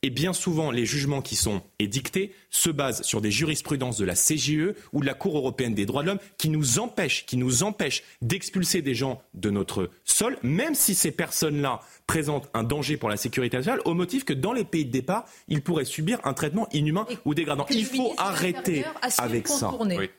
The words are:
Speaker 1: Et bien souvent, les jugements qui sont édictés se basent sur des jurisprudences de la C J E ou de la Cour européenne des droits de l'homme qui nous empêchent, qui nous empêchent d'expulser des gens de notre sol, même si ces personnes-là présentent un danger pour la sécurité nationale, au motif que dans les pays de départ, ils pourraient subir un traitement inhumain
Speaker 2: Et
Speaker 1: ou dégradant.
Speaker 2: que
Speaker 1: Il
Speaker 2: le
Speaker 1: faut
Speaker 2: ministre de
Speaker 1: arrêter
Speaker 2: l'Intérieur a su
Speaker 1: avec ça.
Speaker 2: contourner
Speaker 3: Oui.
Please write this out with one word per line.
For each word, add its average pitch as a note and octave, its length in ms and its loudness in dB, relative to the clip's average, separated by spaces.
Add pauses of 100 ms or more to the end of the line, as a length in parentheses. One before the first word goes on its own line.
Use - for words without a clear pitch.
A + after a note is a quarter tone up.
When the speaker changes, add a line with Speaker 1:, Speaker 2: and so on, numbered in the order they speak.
Speaker 1:
Et C#3 80 0
bien D3+ 220 0
souvent, D#3+ 400 0
les A#2 140 2
jugements C#3 360 0
qui G#2+ 140 -4
sont G#2 260 0 (160)
édictés C3+ 560 -2 (160)
se - 200 2
basent C#3 320 0
sur - 180 0
des G#2+ 100 2
jurisprudences C3 680 0
de G2+ 80 0
la F2+ 120 2
C - 200 4
J C#3+ 200 2
E F3+ 200 0 (160)
ou D3 80 0
de C#3 60 0
la C3+ 80 0
Cour F3 220 -2
européenne B2+ 380 0
des G2 120 2
droits B2+ 160 0
de E3 60 0
l'homme G3+ 100 0 (180)
qui D#3 120 0
nous D3+ 320 2
empêchent, A3 460 -2
qui B2+ 100 -2
nous B2 260 2
empêchent F#3+ 400 -2 (200)
d'expulser F3+ 600 0
des C3+ 120 0
gens C3 280 -2 (120)
de G2+ 160 0
notre G2 400 0 (140)
sol, A#3+ 380 2
même G#3+ 320 0
si - 220 2
ces D#3 160 2
personnes-là D3 680 0 (280)
présentent D3 460 0
un A#2 100 0
danger D3 320 -2
pour A#2 120 -2
la G#2 80 0
sécurité B2 400 -2
nationale, D#3+ 280 0
au E3+ 100 2
motif F3+ 300 -2
que D3+ 100 0
dans F3 180 0
les A#3+ 120 0
pays D#3 200 0
de B2 60 -6
départ, C3+ 360 -2 (200)
ils D3 160 0
pourraient D#3+ 220 0
subir E3 400 -2
un C3+ 100 0
traitement E3+ 380 -2
inhumain D3+ 360 2
Speaker 2:
Et A#3+ 160 -6
Speaker 1:
ou D3+ 100 2
dégradant. D3 300 0
Speaker 2:
que - 80 -2
Speaker 1:
Il A3 100 2
Speaker 2:
le G#3+ 40 0
Speaker 1:
faut B3+ 60 -6
Speaker 2:
ministre B3+ 240 0
de F#3+ 120 0
Speaker 1:
arrêter F3+ 540 0
Speaker 2:
l'Intérieur - 180 -6
a B3 100 0
su - 120 2
Speaker 1:
avec A#2 260 0
ça. C#4 200 0
Speaker 2:
contourner G3 300 0
Speaker 3:
Oui. F#3+ 200 0